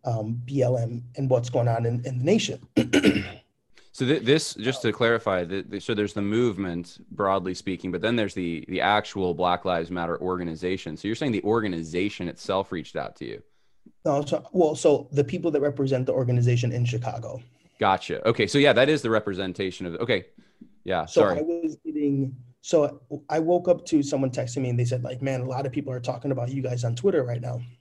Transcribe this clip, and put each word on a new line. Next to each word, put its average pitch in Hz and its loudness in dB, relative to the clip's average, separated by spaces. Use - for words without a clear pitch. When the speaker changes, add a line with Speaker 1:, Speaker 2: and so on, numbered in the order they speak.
Speaker 1:
um, 117 -2
B 139 0
L 127 2
M 120 -4
and 135 -2
what's 120 2
going 120 2
on 117 2
in, 120 -2
in 131 -4
the 123 -2
nation. 202 2
<clears throat> 120 2
Speaker 2:
So 131 0
th-, 143 2
this, 143 4
just 127 -2
to 113 2
clarify, 110 2
th-, 92 -6
th-, 98 -8
so 120 -2
there's 104 0
the 104 -4
movement, 98 -2
broadly 95 0
speaking, 92 -6
but 87 -4
then 110 0
there's 107 -2
the, 85 -4
the 87 -4
actual 95 0
Black 87 0
Lives 85 -2
Matter 85 -4
organization. 90 -4
So - -8
you're 110 -2
saying 135 -2
the 101 -2
organization 90 -2
itself 98 -4
reached 82 -8
out 69 -6
to - -12
you? 55 -12
Speaker 1:
No, 143 0
so, - -4
well, 160 4
so 147 4
the 143 2
people 170 -2
that 147 2
represent 135 0
the - 0
organization 123 2
in 120 0
Chicago. - -4
Speaker 2:
Gotcha. 95 2
Okay, 113 2
so 143 2
yeah, 139 8
that 127 6
is 156 2
the 113 0
representation 95 -2
of, 85 -6
okay. 113 0
Yeah, 85 -2
Speaker 1:
So - 2
Speaker 2:
sorry. 95 4
Speaker 1:
I - -2
was 165 -4
getting, 143 -2
so 147 2
I 151 0
woke 175 2
up - 2
to 151 4
someone 135 0
texting 131 -4
me 123 -2
and 120 0
they 120 4
said, 123 -2
like, 127 -8
"Man, 135 -2
a 127 -4
lot 131 -4
of 123 -4
people 139 -4
are 127 -6
talking 131 -4
about 123 -2
you 135 -4
guys 123 -2
on 117 -2
Twitter 170 2
right 120 -4
now 123 -6